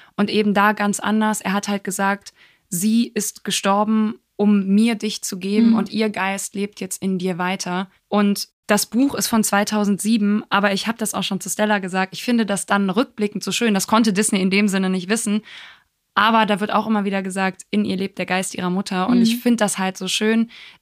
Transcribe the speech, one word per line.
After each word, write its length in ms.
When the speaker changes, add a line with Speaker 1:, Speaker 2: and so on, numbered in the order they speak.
Speaker 1:
Und 140
eben 240
da 200
ganz 260
anders. 420
Er 120
hat 140
halt 160
gesagt, 480
„Sie 380
ist 360
gestorben, 760
um 320
mir 280
dich 280
zu 160
geben 320
Speaker 2:
Mhm. 40
Speaker 1:
und 160
ihr 180
Geist 440
lebt 260
jetzt 220
in 160
dir 220
weiter.“ 500
Und 420
das 200
Buch 280
ist 140
von 160
zweitausendsieben, 1080
aber 220
ich 160
habe 100
das 160
auch 100
schon 180
zu 80
Stella 300
gesagt, 340
ich 100
finde 220
das 200
dann 240
rückblickend 540
so 80
schön, 220
das 140
konnte 260
Disney 280
in 80
dem 200
Sinne 200
nicht 200
wissen, 320
aber 300
da 160
wird 100
auch 160
immer 160
wieder 180
gesagt, 500
„In 120
ihr 140
lebt 220
der 60
Geist 300
ihrer 140
Mutter.“ 400
Und 80
Speaker 2:
Mhm. 60
Speaker 1:
ich 120
find 240
das 200
halt 180
so 100
schön, 420